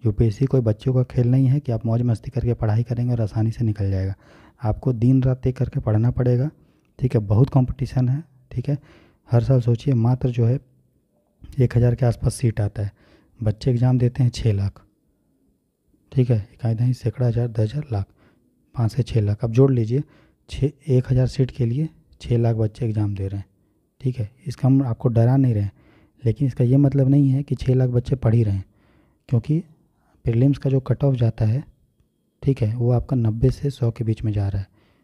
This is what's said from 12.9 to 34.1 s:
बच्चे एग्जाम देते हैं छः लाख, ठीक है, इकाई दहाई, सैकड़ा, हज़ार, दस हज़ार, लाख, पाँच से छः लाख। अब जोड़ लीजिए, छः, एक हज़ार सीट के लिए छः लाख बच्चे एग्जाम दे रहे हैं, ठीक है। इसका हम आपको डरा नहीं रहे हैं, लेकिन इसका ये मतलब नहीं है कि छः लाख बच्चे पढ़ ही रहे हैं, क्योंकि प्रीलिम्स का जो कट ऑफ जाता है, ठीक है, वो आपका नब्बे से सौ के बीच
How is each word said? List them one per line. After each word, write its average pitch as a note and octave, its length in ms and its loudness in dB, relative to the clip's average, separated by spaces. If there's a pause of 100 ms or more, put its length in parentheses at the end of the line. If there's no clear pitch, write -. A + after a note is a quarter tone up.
बच्चे G#2+ 320 -2
एग्जाम B2+ 260 2
देते B2 260 0
हैं A#2+ 80 2
छः A2 220 -2
लाख, G2 280 -4 (1300)
ठीक B2+ 180 0
है, A#2 80 2 (160)
इकाई A2+ 220 -4
दहाई, B2 180 0
सैकड़ा, B2 340 -4
हज़ार, A#2 200 0
दस A2 140 -6
हज़ार, B2 300 -2
लाख, G2+ 140 -4 (720)
पाँच A#2 160 0
से B2 120 -2
छः - 180 0
लाख। G#2 220 -2
अब A#2 80 -4
जोड़ C3+ 200 6
लीजिए, A#2+ 320 0 (460)
छः, C#3 220 -4 (160)
एक B2+ 240 2
हज़ार B2+ 160 2
सीट B2+ 240 -2
के A#2+ 140 -4
लिए C#3+ 240 -2 (320)
छः A#2+ 160 -2
लाख A#2 180 2
बच्चे A2 300 -2
एग्जाम G#2 300 -2
दे G2 120 -6
रहे G2 120 -8
हैं, G2 60 -14 (560)
ठीक B2+ 160 -4
है। G#2 120 -6 (180)
इसका C3 200 -4
हम C3+ 160 4
आपको A#2+ 260 -2
डरा A#2 280 2
नहीं B2+ 160 2
रहे G#2 100 0
हैं, G2 80 -6 (520)
लेकिन A#2+ 240 -2
इसका B2 160 -2
ये B2+ 160 4
मतलब C3+ 300 2
नहीं C#3 200 4
है C3+ 140 0
कि C3+ 120 -6
छः - 200 -2
लाख C3 160 2
बच्चे B2 260 -2
पढ़ A2 180 0
ही A#2 80 4
रहे G2+ 120 0
हैं, F#2+ 100 -6 (640)
क्योंकि D3 340 0 (600)
प्रीलिम्स B2+ 320 2
का C#3 120 -4
जो C3+ 120 2
कट - 220 -2
ऑफ C#3 120 2
जाता A2+ 300 0
है, A#2+ 180 0 (800)
ठीक C3+ 180 0
है, A2 140 -2
वो A#2+ 160 0
आपका B2 240 0
नब्बे A#2 360 2
से C#3+ 180 -6
सौ A#2+ 220 -2
के A2+ 120 -8
बीच A2 200 -4